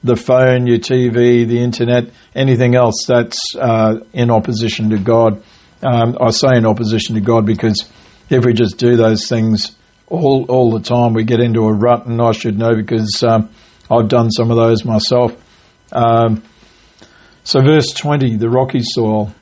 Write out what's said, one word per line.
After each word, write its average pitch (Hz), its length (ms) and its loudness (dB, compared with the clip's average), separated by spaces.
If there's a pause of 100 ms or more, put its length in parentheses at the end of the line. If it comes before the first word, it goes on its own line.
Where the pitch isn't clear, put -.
the 123 140 0
phone, 127 500 2
your 117 120 2
T 127 300 0
V, 120 360 2
the 117 160 -2
internet, 120 500 -2 (240)
anything 127 400 2
else 120 320 2
that's, - 480 -2
uh, 113 460 0 (120)
in 120 180 0
opposition 110 600 -2
to 107 80 0
God. 113 440 2 (400)
Um, 120 380 0
I 123 100 2
say 127 260 2
in 113 100 2
opposition 110 480 -2
to 110 60 -2
God 113 260 0
because 107 420 -2 (420)
if 127 140 2
we 123 80 2
just 107 260 0
do 120 180 2
those 110 320 0
things 113 480 -2 (320)
all, 139 400 0
all 123 240 0
the 110 80 -4
time, 120 340 0
we 110 100 0
get 117 160 0
into 117 200 0
a 110 120 2
rut, 120 340 0
and 117 140 -4
I 117 120 2
should 107 260 -4
know 113 160 0
because, 110 480 -4
um, 113 280 0 (400)
I've 113 180 2
done 117 220 2
some 113 200 -2
of 117 60 2
those 113 280 2
myself. 117 520 -2 (560)
Um, 117 500 0 (1000)
so - 160 0
verse 147 320 2
twenty, 135 440 -2
the 113 120 -2
rocky 127 340 0
soil 107 600 -4